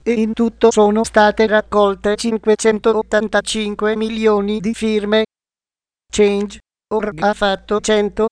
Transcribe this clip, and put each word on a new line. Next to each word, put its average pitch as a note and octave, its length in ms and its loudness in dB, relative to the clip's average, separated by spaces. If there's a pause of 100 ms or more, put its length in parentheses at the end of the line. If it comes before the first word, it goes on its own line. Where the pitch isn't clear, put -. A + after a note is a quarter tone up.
e A#3 120 -2
in A3 180 -2
tutto A3+ 400 2
sono G#3+ 320 2
state G#3+ 420 2
raccolte G#3 680 0
cinquecentottantacinque G#3+ 1800 -2
milioni G#3+ 640 -2
di A3 160 -4
firme. G#3+ 520 -2 (840)
Change G3+ 460 0 (300)
punto G#3 180 -4
org D#3+ 160 -8
ha G3+ 100 0
fatto G3+ 460 -2
cento. G#3+ 540 -2